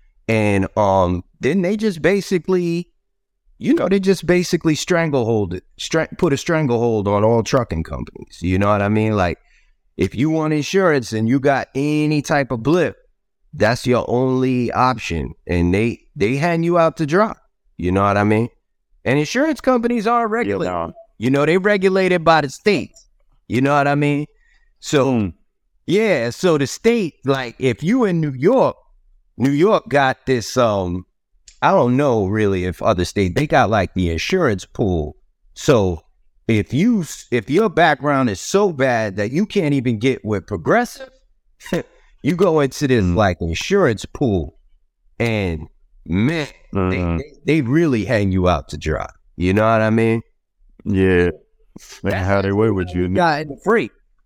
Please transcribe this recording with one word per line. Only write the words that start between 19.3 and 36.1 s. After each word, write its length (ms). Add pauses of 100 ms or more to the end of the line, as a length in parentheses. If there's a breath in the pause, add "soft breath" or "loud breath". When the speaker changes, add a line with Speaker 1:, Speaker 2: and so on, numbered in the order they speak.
Speaker 1:
companies 480
are 140
Speaker 2:
Yeah, 60
Speaker 1:
regulated. 440
Speaker 2:
nah. 180 (280)
Speaker 1:
You 120
know, 160
they 120
regulated 640
by 160
the 80
state. 420 (560)
You 140
know 140
what 120
I 80
mean? 320 (540)
So, 320
Speaker 2:
Mm. 220 (520)
Speaker 1:
yeah, 440
so 280
the 80
state, 480 (100)
like, 360
if 240
you 200
in 160
New 120
York, 440 (600)
New 160
York 360
got 380
this, 300
um, 500 (560)
I 80
don't 260
know 300
really 380
if 180
other 220
states, 320
they 100
got, 240
like, 240
the 160
insurance 540
pool. 520 (380)
So 480 (460)